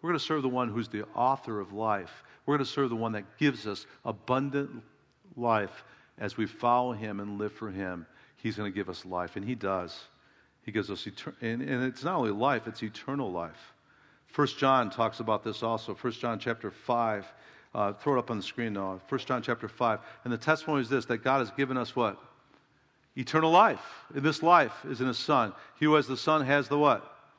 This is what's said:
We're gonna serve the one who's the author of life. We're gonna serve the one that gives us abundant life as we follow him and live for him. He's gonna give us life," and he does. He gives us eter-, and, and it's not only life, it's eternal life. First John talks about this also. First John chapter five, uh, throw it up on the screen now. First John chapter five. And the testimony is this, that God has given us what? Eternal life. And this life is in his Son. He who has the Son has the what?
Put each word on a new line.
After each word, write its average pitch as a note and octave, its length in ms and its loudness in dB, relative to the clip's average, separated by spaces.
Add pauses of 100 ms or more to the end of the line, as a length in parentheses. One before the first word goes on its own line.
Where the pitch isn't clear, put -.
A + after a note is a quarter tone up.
We're E3 80 -4
gonna E3 100 2
serve D3+ 220 -2
the C3 80 0
one B2 200 0
who's A2 200 -4
the G#2 200 -6
author B2 500 0
of F#2 120 -8
life. G2+ 520 -2 (240)
We're C#3+ 80 4
gonna C#3 100 2
serve C3+ 240 0
the A#2 60 -2
one A2+ 160 -2
that G#2 260 -8
gives B2+ 300 0
us G2+ 180 -6 (180)
abundant C3 800 -2 (520)
life A2+ 480 0 (340)
as G2+ 180 -6
we A2 120 -2
follow B2 460 0
him G#2+ 260 -8
and G2+ 180 -8
live G#2 160 -6
for A2 160 -12
him. F#2 380 -8 (300)
He's A2+ 180 -4
gonna G#2 160 -4
give F#2 180 -4
us - 160 -10
life," F2+ 300 -4
and G2 100 -6
he B2 80 -4
does. F#2+ 540 -4 (560)
He A2+ 80 -10
gives G#2 180 -2
us G2 160 -6
eter-, G2+ 360 -12
and, A#2 200 -4
and C3 220 -2
it's B2+ 200 -4
not F3+ 120 -2
only A#2+ 160 2
life, A#2 360 0
it's G#2+ 140 -10
eternal A#2+ 500 -6
life. E2+ 420 -8 (540)
First - 300 0
John C3 320 4
talks A2+ 320 -2
about G#2+ 200 0
this A2 220 -6
also. A2+ 320 -2
First A#2+ 240 -6
John A#2 180 -4
chapter A2+ 320 -4
five, A2+ 560 0 (480)
uh, G#2 200 0
throw C3 240 0
it - 20 4
up A#2+ 100 -4
on A#2 60 -2
the G2 80 -4
screen A2+ 300 -4
now. F#2+ 340 -4
First C3 180 -4
John B2+ 160 -2
chapter A#2 280 -4
five. A2 320 0 (240)
And B2 80 -2
the A2+ 40 -2
testimony D#3 440 0
is A2 80 -4
this, B2+ 160 0
that A#2 140 -2
God C3 200 2
has A#2 120 -2
given C3 260 -2
us B2 180 -4
what? A2 260 0 (920)
Eternal D#3 340 2
life. F3 640 4
And C#3 80 -2
this D#3 220 2
life D#3+ 400 6
is C#3 160 -8
in C3 80 2
his A#2+ 100 -2
Son. A#2+ 360 4 (260)
He D3+ 60 4
who D3+ 80 8
has D3 140 6
the C3 100 -4
Son D#3 240 2
has C#3 260 2
the D3 100 2
what? C#3 400 4 (220)